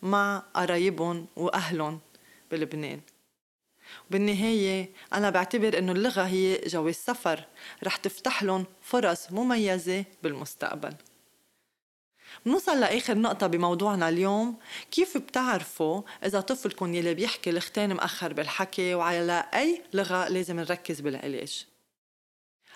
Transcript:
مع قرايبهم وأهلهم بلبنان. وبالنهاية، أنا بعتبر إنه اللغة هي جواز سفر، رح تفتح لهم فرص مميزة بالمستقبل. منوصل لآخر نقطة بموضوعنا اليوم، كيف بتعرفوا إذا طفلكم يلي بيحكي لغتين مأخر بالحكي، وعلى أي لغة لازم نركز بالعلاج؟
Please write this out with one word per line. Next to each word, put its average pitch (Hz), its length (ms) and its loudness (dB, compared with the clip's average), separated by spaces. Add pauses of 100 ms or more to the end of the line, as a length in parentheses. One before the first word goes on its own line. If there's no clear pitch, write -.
مع 202 400 2 (120)
قرايبهم 175 720 0 (100)
وأهلهم 160 640 -2 (500)
بلبنان. 151 500 -4 (1080)
وبالنهاية، 196 840 2 (220)
أنا 202 180 4
بعتبر 202 480 2
إنه 185 140 2
اللغة 196 300 2
هي 190 440 2
جواز 160 280 0
سفر، 175 500 -2 (400)
رح 185 120 -2
تفتح - 460 -2
لهم 190 240 0 (160)
فرص 190 500 0
مميزة 196 720 0 (180)
بالمستقبل. 147 720 -6 (1500)
منوصل 302 340 4
لآخر 220 380 2
نقطة 214 280 2
بموضوعنا 175 600 2
اليوم، 202 480 2 (340)
كيف 370 260 2
بتعرفوا 196 840 0 (220)
إذا 196 160 0
طفلكم 190 540 -4
يلي 170 200 0
بيحكي 185 380 -2
لغتين 196 420 0
مأخر 175 380 -4
بالحكي، 180 600 -2
وعلى 170 500 2 (100)
أي 330 280 2 (100)
لغة 185 360 0
لازم 180 320 -2
نركز 165 400 -4
بالعلاج؟ 139 680 -6 (1080)